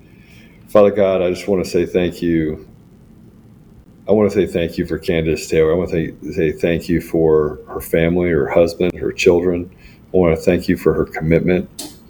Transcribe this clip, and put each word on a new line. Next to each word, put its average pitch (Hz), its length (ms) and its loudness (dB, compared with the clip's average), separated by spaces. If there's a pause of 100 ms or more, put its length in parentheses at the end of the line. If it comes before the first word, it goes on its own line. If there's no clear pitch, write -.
(680)
Father 101 220 6
God, 95 300 2
I 90 100 0
just - 180 -8
wanna 92 160 0
say 87 200 0
thank 87 360 -2
you. 80 440 -2 (1400)
I 98 60 2
wanna 104 160 4
say 95 180 0
thank 85 300 -4
you 87 80 -2
for 82 120 -6
Candace 80 520 -2
Taylor. 80 240 2
I - 20 0
wanna 87 160 -2
th-, 82 220 -4 (200)
say 82 200 0
thank 85 340 -2
you 82 140 0
for 78 680 0
her - 140 -12
family, 87 480 0
her 76 180 0
husband, - 500 0
her - 140 -6
children. 87 580 2 (440)
I 95 40 2
wanna 82 200 4
thank 87 320 0
you 87 80 2
for 80 160 0
her 80 120 0
commitment. 82 640 0 (420)